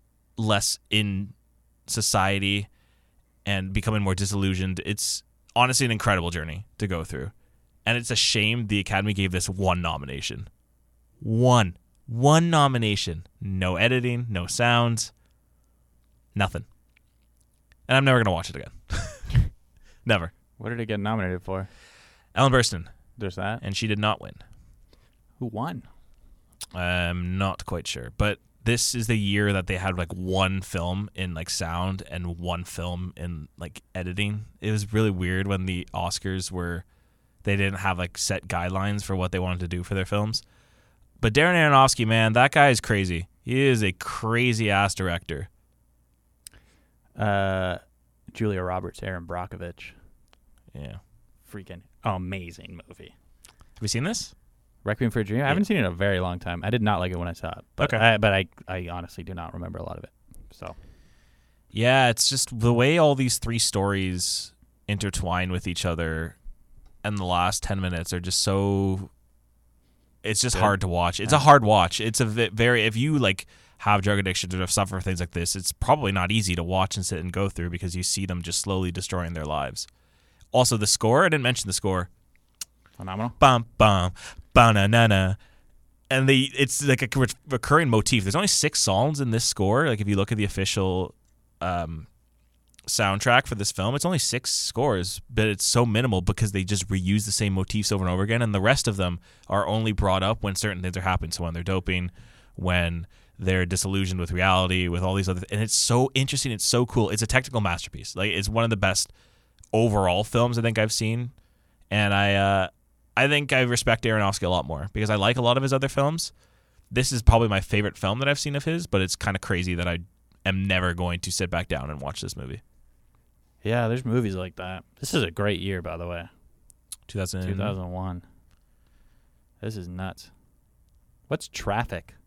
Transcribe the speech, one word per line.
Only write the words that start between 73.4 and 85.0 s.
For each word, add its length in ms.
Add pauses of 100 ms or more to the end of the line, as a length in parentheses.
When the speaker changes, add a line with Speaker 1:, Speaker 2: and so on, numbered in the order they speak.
Speaker 1:
have 220
drug 180
addictions 340
or 140
suffer 320
things 200
like 120
this, 240
it's 160
probably 400
not 200
easy 240
to 80
watch 340
and 80
sit 140
and 120
go 180
through 200
because 260
you 80
see 220
them 160
just 180
slowly 320
destroying 420
their 120
lives. 420 (640)
Also, 240
the 120
score, 380
I 40
didn't 140
mention 240
the 60
score. 360 (880)
Speaker 2:
Phenomenal. 420
Speaker 1:
Bum, 280 (100)
bum, 340 (420)
ba-na-na-na. 840 (720)